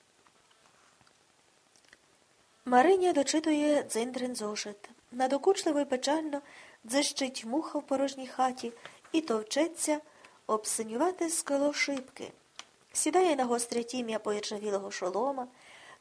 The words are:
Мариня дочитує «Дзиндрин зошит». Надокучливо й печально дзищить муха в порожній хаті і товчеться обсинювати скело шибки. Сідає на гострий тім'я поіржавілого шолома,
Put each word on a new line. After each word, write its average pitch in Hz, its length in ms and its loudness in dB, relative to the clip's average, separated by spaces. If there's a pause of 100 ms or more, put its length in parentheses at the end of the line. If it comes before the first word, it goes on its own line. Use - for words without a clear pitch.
(2750)
Мариня 349 480 6
дочитує 294 680 2
«Дзиндрин 247 520 -4
зошит». 208 540 -8 (220)
Надокучливо 277 680 2
й 285 60 2
печально 285 560 0 (440)
дзищить 262 600 -2
муха 294 340 -2
в 285 40 -4
порожній 269 440 -2
хаті 254 460 -2 (380)
і 330 100 2
товчеться 302 760 0 (480)
обсинювати 240 840 -2
скело 285 440 0
шибки. 269 580 -6 (600)
Сідає 330 420 4
на 262 100 2
гострий 233 380 -2
тім'я 233 360 -4
поіржавілого 208 720 -4
шолома, 247 560 -2 (540)